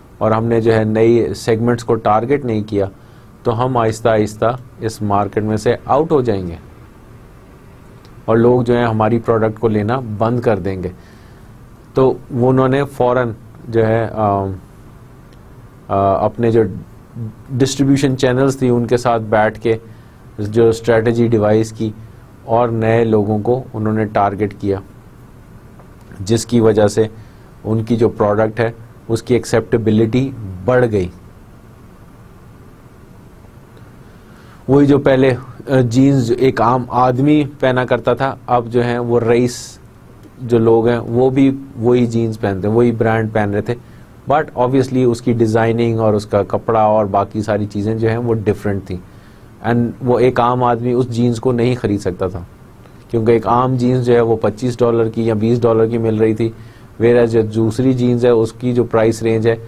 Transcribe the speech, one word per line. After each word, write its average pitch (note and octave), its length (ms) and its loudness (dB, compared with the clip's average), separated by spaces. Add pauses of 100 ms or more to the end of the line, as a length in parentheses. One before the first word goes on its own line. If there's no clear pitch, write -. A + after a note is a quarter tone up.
(200)
और A2 120 2
हमने A2+ 280 0
जो A2+ 120 2
है A2 120 2
नई A2 500 2
segments A#2 480 -2
को A#2 120 0
टारगेट A2+ 500 0
नहीं G#2+ 200 -2
किया, G2 260 -2 (540)
तो A#2+ 60 -2
हम B2 280 0
आहिस्ता A2+ 320 0
आहिस्ता A2 480 0 (240)
इस A2 200 -8
market G#2 420 -2
में G#2+ 120 -2
से A2+ 220 -2 (100)
आउट D#3 220 0
हो D3 120 2
जाएंगे F#2 360 -4 (1700)
और A2+ 100 4
लोग B2 260 4
जो A#2+ 100 2
हैं A#2+ 120 0
हमारी A2 320 0
product A2 400 -2
को A#2 100 0
लेना G#2+ 320 0
बंद A2+ 440 -4
कर A2 140 2
देंगे। F2+ 340 -6 (1040)
तो C3 240 2 (120)
वो B2+ 160 0
उन्होंने C3 340 2
फ़ौरन B2 520 -2 (360)
जो A2+ 140 2
है, A2 240 0
अ, - 40 -12 (1800)
अ, G2 340 0
अपने A#2 280 0
जो A2+ 240 2 (760)
distribution C3+ 640 0
channels B2+ 460 0
थी B2+ 80 2
उनके A#2+ 260 0
साथ A#2 240 0
बैठ G#2+ 380 0
के A2+ 220 -2 (600)
जो A2+ 320 2
strategy A#2 560 2
device A2 440 2
की G#2+ 220 -6 (540)
और A#2 220 2
नए A2+ 340 2
लोगों G#2+ 360 0
को B2 240 -2 (100)
उन्होंने G#2+ 300 -2
target G2+ 480 -2
किया, G2 300 -6 (1400)
जिसकी A2+ 380 0
वजह G#2+ 280 4
से - 220 0 (540)
उनकी A2+ 320 -2
जो A2 120 4
product A2 520 0
है A2+ 140 -2 (360)
उसकी A#2 240 -2
acceptability A2+ 960 0 (340)
बढ़ B2+ 180 2
गई। G2 260 -2 (3500)
वही C#3+ 160 6
जो C#3 120 4
पहले, C3 320 4
अ, B2 100 -2 (300)
jeans C3 600 2
एक B2+ 300 0
आम A#2+ 320 0
आदमी C3 520 2
पहना B2+ 400 -2
करता A#2+ 300 0
था, C3 240 -4 (100)
अब A#2+ 200 0
जो A#2+ 140 0
है A#2+ 160 -2
वो A#2+ 200 0
race A#2+ 640 0 (600)
जो A#2 160 2
लोग A2+ 300 4
हैं A#2+ 100 0
वो A#2+ 320 0
भी C3+ 280 2 (180)
वही A#2+ 300 2
jeans A2+ 300 -2
पहनते G2 320 -4
हैं, A2 60 0
वही A#2+ 180 2
brand A2 400 0
पहन G#2+ 200 -2
रहे G#2 100 -2
थे। - 300 -8 (400)
but D3 280 0
obviously B2+ 480 0
उसकी A#2+ 280 0
designing A2+ 680 0
और G#2+ 140 2
उसका G#2 280 0
कपड़ा G#2+ 460 0
और G#2+ 180 2
बाकी G2+ 360 -2
सारी G#2 240 -2
चीज़ें G#2 320 -4
जो A2 100 0
हैं A2+ 100 -2
वो A#2+ 140 -2
different G2+ 500 -2
थी। F2+ 180 -10 (640)
And A#2+ 240 0 (120)
वो B2 160 2
एक B2 220 2
आम B2 240 0
आदमी A#2+ 300 0
उस B2 160 -2
jeans A#2+ 280 0
को B2+ 140 -2
नहीं A#2+ 240 0
ख़रीद G2+ 240 -2
सकता F#2 280 -4
था, F2 180 -10 (640)
क्योंकि A2+ 220 2
एक A2 140 2
आम B2+ 300 0
jeans B2 300 0
जो B2 60 4
है A#2+ 100 4
वो A2+ 140 2
पच्चीस A2+ 420 -4
dollar A#2 300 2
की A2+ 200 -4
या A2+ 60 0
बीस A2+ 280 0
dollar A2+ 260 4
की A#2 100 -2
मिल A2+ 200 0
रही A2 160 2
थी, A2+ 200 -4 (460)
whereas A#2+ 260 4
जो A2+ 160 2
दूसरी A2+ 520 0
jeans B2 300 0
है A#2+ 100 4
उसकी A2+ 380 -2
जो A#2+ 120 2
price A2 380 0
range A2+ 240 0
है A2+ 220 0